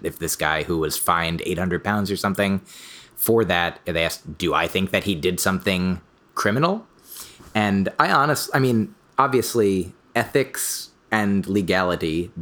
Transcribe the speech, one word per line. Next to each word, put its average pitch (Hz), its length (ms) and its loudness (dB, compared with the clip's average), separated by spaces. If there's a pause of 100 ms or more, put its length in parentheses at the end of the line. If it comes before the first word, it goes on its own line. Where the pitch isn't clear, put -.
if 82 140 -6
this 82 180 -4
guy 78 260 0
who 85 160 -2
was 78 200 -2
fined 85 480 0
eight 90 120 -2
hundred 90 240 -2
pounds 101 280 -2
or 98 60 -2
something 98 440 0 (560)
for 113 300 4
that, 87 400 0
they 82 180 0
asked, 80 340 -6
"Do 82 160 0
I 80 140 2
think 95 220 0
that 95 140 0
he 101 100 0
did 85 260 -2
something 92 640 0 (320)
criminal?" 160 520 0 (680)
And 98 340 2 (100)
I 175 140 2
honest-, 147 400 2
I 151 60 2
mean, 117 360 2 (240)
obviously, 110 760 2 (200)
ethics - 760 -2 (200)
and 101 360 0
legality 87 840 0 (120)